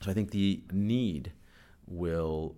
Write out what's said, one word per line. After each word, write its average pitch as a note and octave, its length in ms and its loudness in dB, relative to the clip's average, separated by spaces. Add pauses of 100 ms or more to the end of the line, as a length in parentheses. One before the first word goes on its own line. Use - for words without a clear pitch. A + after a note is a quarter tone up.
So G2+ 100 -4
I F#2 40 0
think G2+ 160 0
the G2 320 2 (100)
need G2+ 600 0 (540)
will E2 720 -2